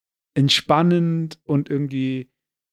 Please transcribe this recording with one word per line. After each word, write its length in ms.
entspannend 1080
und 260
irgendwie, 600